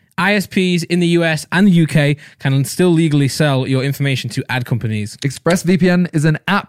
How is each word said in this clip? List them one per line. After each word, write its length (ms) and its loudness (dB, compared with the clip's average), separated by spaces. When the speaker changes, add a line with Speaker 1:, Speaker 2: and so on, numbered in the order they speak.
Speaker 1:
I 180 0
S 120 -2
Ps 360 0
in 160 -2
the 80 2
U 160 2
S 300 -2
and 120 4
the 60 6
U 160 4
K 300 2
can 260 0
still 260 0
legally 380 2
sell 360 0
your 200 0
information 460 -4
to 180 -6
ad 160 -4
companies. 520 -4
Speaker 2:
ExpressVPN 960 0
is 120 0
an 200 2
app 240 -4